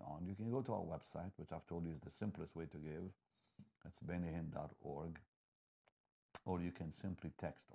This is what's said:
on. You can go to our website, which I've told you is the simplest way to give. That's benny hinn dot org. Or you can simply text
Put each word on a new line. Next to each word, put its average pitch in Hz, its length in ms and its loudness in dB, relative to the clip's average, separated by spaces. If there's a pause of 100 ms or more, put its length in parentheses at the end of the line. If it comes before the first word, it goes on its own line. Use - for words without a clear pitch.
on. 76 200 -2
You 95 100 0
can 110 140 0
go 131 120 6
to 120 120 2
our 92 120 4
website, 82 500 -2
which 80 160 -6
I've 80 160 -2
told 85 180 2
you 82 60 2
is 78 80 -2
the - 100 -6
simplest 90 460 0
way 82 100 0
to 80 120 -4
give. 78 340 -2 (720)
That's - 160 -10
benny 87 280 2
hinn 80 240 2
dot 73 200 0 (100)
org. 76 380 -2 (1300)
Or 90 160 4
you 87 100 4
can 82 220 -2
simply 85 460 0
text - 360 0